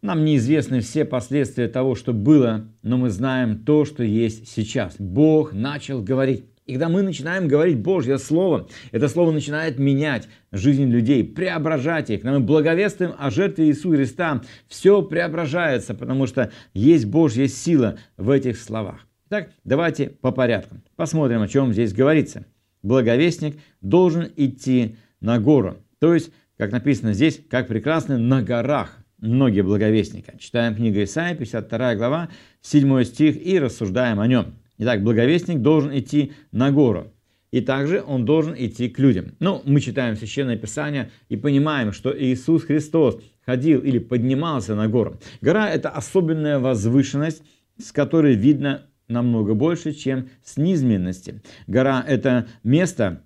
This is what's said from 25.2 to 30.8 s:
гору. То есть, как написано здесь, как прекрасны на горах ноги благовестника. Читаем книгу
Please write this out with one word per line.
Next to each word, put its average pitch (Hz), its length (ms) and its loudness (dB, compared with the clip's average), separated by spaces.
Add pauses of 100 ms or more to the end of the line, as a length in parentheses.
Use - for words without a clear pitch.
гору. 117 380 2 (220)
То 160 140 4
есть, 165 180 -2 (260)
как 104 140 -4
написано 117 420 -2
здесь, 143 360 0
как 127 180 -2
прекрасны 143 520 -2
на 123 240 2
горах 117 560 -4 (200)
ноги 113 420 2
благовестника. 104 760 0
Читаем 117 380 -4
книгу 104 280 0